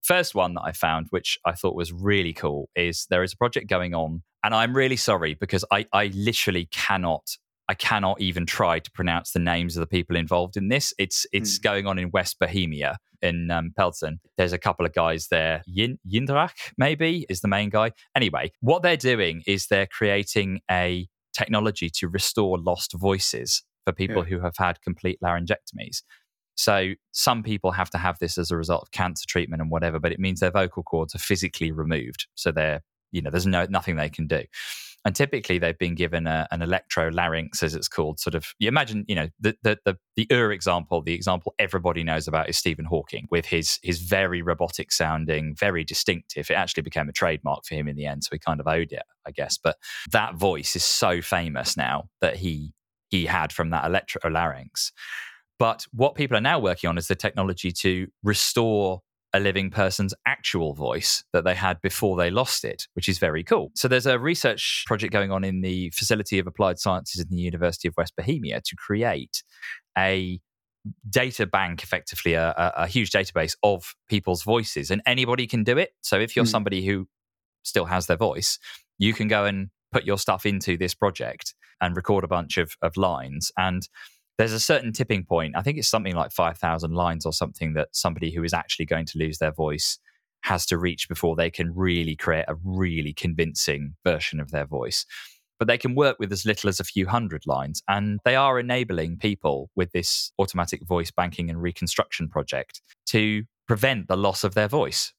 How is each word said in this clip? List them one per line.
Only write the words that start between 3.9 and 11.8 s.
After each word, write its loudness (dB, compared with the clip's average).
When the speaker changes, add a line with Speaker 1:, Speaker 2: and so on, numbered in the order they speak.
Speaker 1:
on, -2
and 2
I'm 4
really 4
sorry 2
because -2
I, -2
I 4
literally 0
cannot, -2
I 2
cannot 0
even 0
try 2
to -8
pronounce -2
the 0
names 0
of -2
the -2
people 0
involved 0
in -2
this. 0
It's, 0
it's 0
Speaker 2:
Hmm. -8
Speaker 1:
going 2